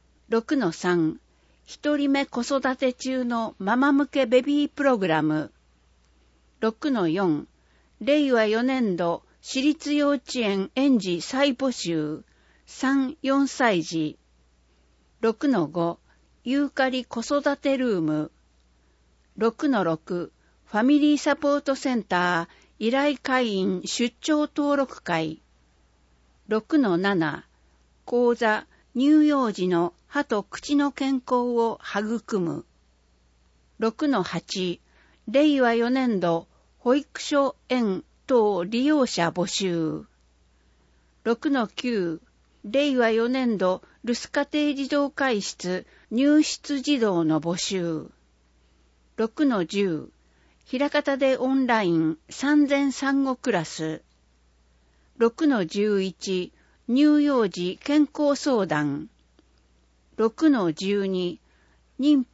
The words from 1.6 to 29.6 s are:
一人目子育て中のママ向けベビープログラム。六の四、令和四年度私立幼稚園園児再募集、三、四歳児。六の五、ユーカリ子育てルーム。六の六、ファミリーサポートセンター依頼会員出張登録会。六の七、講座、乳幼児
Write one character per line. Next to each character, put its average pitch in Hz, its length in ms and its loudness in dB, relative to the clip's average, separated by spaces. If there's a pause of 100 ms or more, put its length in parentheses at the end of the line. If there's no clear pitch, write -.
一 - 320 -4
人 285 140 0
目 277 160 0
子 240 160 -6
育 262 340 -2
て 254 160 0
中 254 320 -4
の 233 340 -4
マ 202 180 0
マ 277 160 4
向 277 140 4
け 269 200 -2
ベ 254 160 4
ビ 285 240 0
ー - 40 -6
プ - 120 -6
ロ 262 160 4
グ 185 100 -2
ラ 156 140 2
ム。 151 300 -2 (1080)
六 226 320 -2
の 202 180 0
四、 160 400 0 (520)
令 277 320 2
和 220 140 4
四 220 160 0
年 247 340 0
度 170 260 -2 (180)
私 - 220 -4
立 294 320 0
幼 285 160 2
稚 262 300 -4
園 196 340 -2
園 262 240 4
児 175 240 -4
再 277 320 0
募 269 160 -2
集、 160 540 -4 (420)
三、 269 560 -2
四 269 260 2
歳 208 340 0
児。 160 360 -4 (1000)
六 226 280 -2
の 190 180 2
五、 170 320 -4 (460)
ユ 277 220 0
ー 269 40 -6
カ 262 200 0
リ 247 140 -4
子 - 180 -8
育 285 340 -2
て 269 220 0
ル 233 200 0
ー - 40 -2
ム。 151 280 -2 (1040)
六 226 320 -2
の 214 160 2
六、 165 480 -4 (340)
フ 220 100 -6
ァ 220 60 2
ミ 285 180 6
リ 294 140 4
ー 277 40 2
サ 285 180 0
ポ 285 200 0
ー 285 40 -2
ト 269 140 -2
セ 254 200 -2
ン 220 100 -2
タ 175 440 0 (300)
ー 214 100 -4
依 - 20 0
頼 277 260 0
会 254 380 -2
員 190 320 -2
出 233 340 -2
張 302 220 0
登 285 340 -2
録 269 260 -4
会。 160 380 -4 (1080)
六 220 320 0
の 190 200 4
七、 175 480 0 (580)
講 240 300 2
座、 214 320 -2 (280)
乳 302 320 4
幼 269 260 2
児 185 160 -2